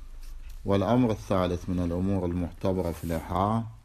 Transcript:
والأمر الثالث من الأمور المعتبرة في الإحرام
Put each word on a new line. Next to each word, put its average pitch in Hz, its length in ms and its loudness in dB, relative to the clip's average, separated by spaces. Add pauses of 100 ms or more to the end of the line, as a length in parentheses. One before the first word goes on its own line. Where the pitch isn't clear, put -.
(640)
والأمر 104 460 4
الثالث 92 580 0
من 90 100 0
الأمور 90 460 0
المعتبرة 87 680 0
في - 120 -6
الإحرام 90 600 0 (200)